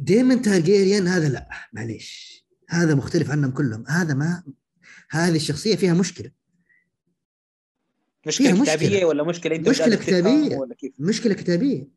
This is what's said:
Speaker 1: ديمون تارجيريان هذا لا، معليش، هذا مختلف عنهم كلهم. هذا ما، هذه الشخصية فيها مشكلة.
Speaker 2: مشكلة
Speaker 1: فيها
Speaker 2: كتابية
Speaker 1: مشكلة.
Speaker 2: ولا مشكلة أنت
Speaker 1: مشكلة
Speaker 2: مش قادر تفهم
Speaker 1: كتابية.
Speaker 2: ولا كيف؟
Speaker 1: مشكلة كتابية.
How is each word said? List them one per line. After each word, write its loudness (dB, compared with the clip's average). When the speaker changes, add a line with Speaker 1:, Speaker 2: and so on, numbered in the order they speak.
Speaker 1:
ديمون 4
تارجيريان 4
هذا 2
لا، -4
معليش، -14
هذا 2
مختلف -2
عنهم -2
كلهم. -4
هذا -2
ما، -4
هذه 0
الشخصية -2
فيها 2
مشكلة. -2
Speaker 2:
مشكلة 2
Speaker 1:
فيها 4
Speaker 2:
كتابية 2
Speaker 1:
مشكلة. 2
Speaker 2:
ولا 2
مشكلة -4
أنت -2
Speaker 1:
مشكلة 2
Speaker 2:
مش 4
قادر 0
تفهم 2
Speaker 1:
كتابية. -4
Speaker 2:
ولا -8
كيف؟ -14
Speaker 1:
مشكلة 0
كتابية. -2